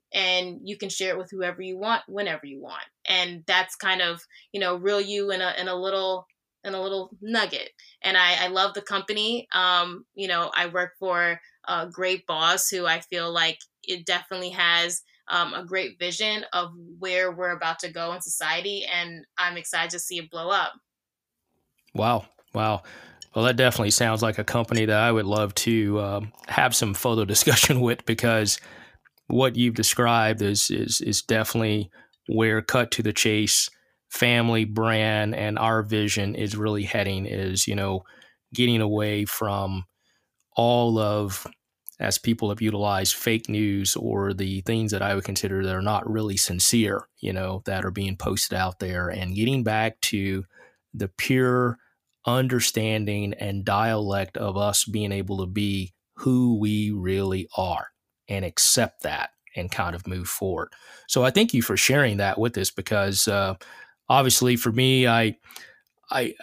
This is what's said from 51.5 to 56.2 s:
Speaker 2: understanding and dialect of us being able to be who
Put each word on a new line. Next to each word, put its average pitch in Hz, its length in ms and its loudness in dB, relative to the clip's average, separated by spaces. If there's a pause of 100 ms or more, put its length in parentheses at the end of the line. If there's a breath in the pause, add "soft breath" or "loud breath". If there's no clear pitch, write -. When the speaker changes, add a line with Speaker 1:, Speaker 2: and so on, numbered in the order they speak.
Speaker 2:
understanding 110 1080 0
and 98 320 -6
dialect 104 720 0
of 101 180 -4
us 101 300 0
being 104 260 -2
able 98 280 -4
to 92 80 -2
be 98 460 -2 (220)
who 123 440 2